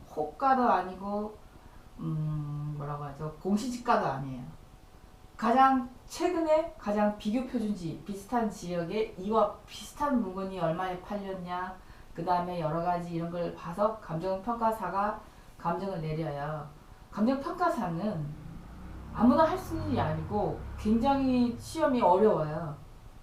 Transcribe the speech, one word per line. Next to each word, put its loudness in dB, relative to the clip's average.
호가도 2
아니고, 0
음, -4
뭐라고 -6
하죠? -10
공시지가도 2
아니에요. -6
가장 6
최근에 2
가장 2
비교 -2
표준지, -4
비슷한 -2
지역에 -4
이와 2
비슷한 -2
물건이 -4
얼마에 -2
팔렸냐, -6
그 -8
다음에 0
여러 0
가지 -2
이런 -4
걸 -4
봐서 -2
감정평가사가 -2
감정을 -4
내려요. -4
감정평가사는 -2
아무나 8
할 4
수 -6
있는 -2
일이 2
아니고 0
굉장히 4
시험이 2
어려워요. 4